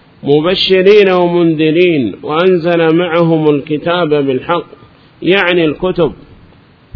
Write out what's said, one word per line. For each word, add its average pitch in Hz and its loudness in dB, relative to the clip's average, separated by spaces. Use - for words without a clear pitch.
مبشرين 185 2
ومنذرين 165 0
وأنزل 165 0
معهم 165 0
الكتاب 156 -2
بالحق"، 143 -2
يعني 180 0
الكتب، 165 -2